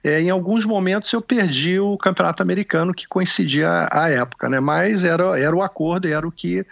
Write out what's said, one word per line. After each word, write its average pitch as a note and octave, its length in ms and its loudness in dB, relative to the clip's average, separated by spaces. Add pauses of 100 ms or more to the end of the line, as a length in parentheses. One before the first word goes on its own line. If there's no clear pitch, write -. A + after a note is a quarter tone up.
É, D3+ 180 2
em F3 80 2
alguns F#3+ 340 0
momentos G3+ 480 0
eu A3+ 100 -2
perdi F3+ 580 0
o G3+ 180 0
campeonato F3+ 440 0
americano, F3+ 520 0
que - 140 -10
coincidia E3+ 840 0
a D#3+ 180 2
época, B2 380 -2
né? C3 120 0
Mas F3 440 0
era, E3+ 340 2
era D3 180 2
o F#3 60 2
acordo, F3 460 -2
era D#3 180 -2
o E3+ 60 -4
que, F3+ 400 -4